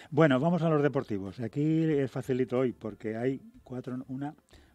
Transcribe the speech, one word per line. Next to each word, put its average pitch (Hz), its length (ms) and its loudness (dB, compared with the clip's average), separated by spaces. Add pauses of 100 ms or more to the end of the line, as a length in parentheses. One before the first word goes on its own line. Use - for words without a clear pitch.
Bueno, 139 300 6
vamos 165 240 0
a 170 60 2
los 151 120 4
deportivos. 113 580 -2
Aquí 151 440 0
es 143 260 0
facilito 127 480 -2
hoy 127 160 2
porque 107 420 -8
hay 127 240 -2 (240)
cuatro, 127 440 -10
una, 139 260 -8 (420)